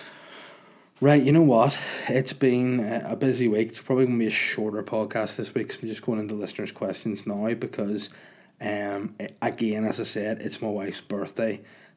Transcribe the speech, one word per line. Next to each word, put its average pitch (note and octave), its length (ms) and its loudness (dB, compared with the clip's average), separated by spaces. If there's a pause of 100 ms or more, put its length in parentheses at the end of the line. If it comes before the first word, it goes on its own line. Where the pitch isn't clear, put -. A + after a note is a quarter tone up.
(1000)
Right, C#3+ 220 8
you C3+ 80 4
know D#3+ 120 8
what? C3 360 6 (300)
It's C3 240 0
been B2 480 2
a, A2 320 -4
a - 40 -2
busy B2+ 300 2
week. A2 220 2
It's - 120 -12
probably C3 260 2
gonna B2 120 0
be A2+ 80 2
a G#2+ 40 0
shorter G#2+ 520 -2
podcast G#2+ 540 -4
this G#2 180 -8
week, G#2+ 140 -2
'cause - 120 -10
I'm A2+ 80 -6
just A2 160 -8
going A2+ 140 -2
into G#2+ 160 -4
listeners' G#2 380 -6
questions G2+ 540 -6
now G#2+ 280 -2
because, G#2+ 540 -4 (520)
um, G#2 600 -6
a-, G2+ 80 -8 (140)
again, A2 420 -2
as G#2+ 160 -2
I A2 40 -4
said, G#2+ 360 -4
it's - 220 -8
my A2 60 -4
wife's G2 340 -6
birthday. G2+ 580 -4 (360)